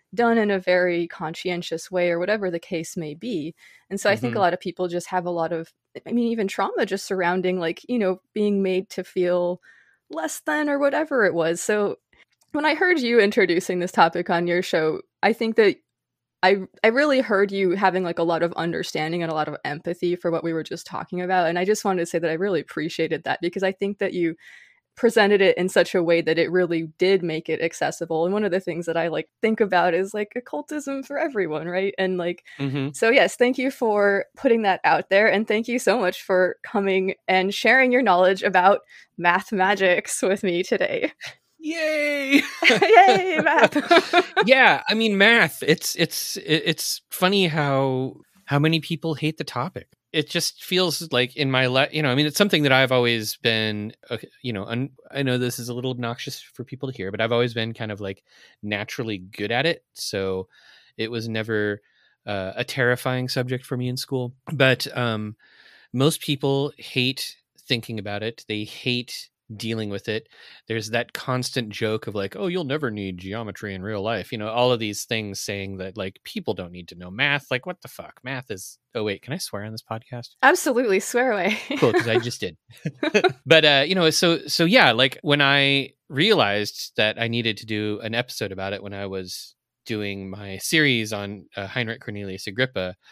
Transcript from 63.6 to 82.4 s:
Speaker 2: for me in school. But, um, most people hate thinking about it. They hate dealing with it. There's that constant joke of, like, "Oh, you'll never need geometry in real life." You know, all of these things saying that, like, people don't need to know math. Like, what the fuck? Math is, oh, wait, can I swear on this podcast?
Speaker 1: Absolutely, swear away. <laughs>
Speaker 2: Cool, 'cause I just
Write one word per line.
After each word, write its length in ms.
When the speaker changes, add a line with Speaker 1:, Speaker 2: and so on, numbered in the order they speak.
Speaker 2:
for 100
me 120
in 100
school. 340
But, 360
um, 400
most 300
people 560
hate 580
thinking 380
about 240
it. 260
They 160
hate 640
dealing 320
with 220
it. 180
There's 240
that 240
constant 560
joke 360
of, 80
like, 220
"Oh, 120
you'll 160
never 260
need 260
geometry 580
in 60
real 220
life." 280
You 60
know, 120
all 240
of 60
these 280
things 340
saying 380
that, 180
like, 260
people 300
don't 180
need 180
to 80
know 140
math. 400
Like, 140
what 160
the 80
fuck? 340
Math 280
is, 280
oh, 100
wait, 180
can 100
I 60
swear 260
on 80
this 100
podcast? 600
Speaker 1:
Absolutely, 580
swear 320
away. 260
<laughs> 100
Speaker 2:
Cool, 160
'cause 140
I 100
just 240